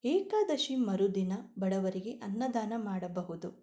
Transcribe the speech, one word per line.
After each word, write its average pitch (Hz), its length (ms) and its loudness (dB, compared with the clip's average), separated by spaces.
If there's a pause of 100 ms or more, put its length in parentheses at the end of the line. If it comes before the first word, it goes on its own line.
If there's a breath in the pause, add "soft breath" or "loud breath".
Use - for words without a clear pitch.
ಏಕಾದಶಿ 339 720 2
ಮರುದಿನ 196 560 2 (260)
ಬಡವರಿಗೆ 190 520 0
ಅನ್ನದಾನ 220 640 -2
ಮಾಡಬಹುದು. 180 720 -4 (140)